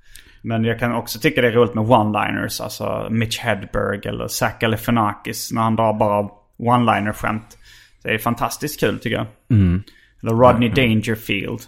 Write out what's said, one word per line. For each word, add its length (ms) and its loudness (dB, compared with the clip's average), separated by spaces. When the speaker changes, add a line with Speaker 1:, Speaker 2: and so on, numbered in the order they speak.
Speaker 1:
Men 220 -2
jag 140 0
kan 160 -2
också 240 -6
tycka 220 2
det 60 4
är 40 2
roligt 240 4
med 80 0
one-liners. 800 2
Alltså 460 -6
Mitch 300 -2
Hedberg 680 -4
eller 200 -6
Zach 320 -4
Galifianakis 920 -2
när 100 -2
han 140 2
drar 180 2
bara 360 0
one-liner-skämt. 1000 0
Det 60 -6
är 80 0
fantastiskt 640 -4
kul, 200 0
tycker 180 -4
jag. 80 -4
Speaker 2:
Mm. 320 4
Speaker 1:
Eller 120 -4
Rodney 360 6
Speaker 2:
Verkligen. 220 2
Speaker 1:
Dangerfield, 760 -2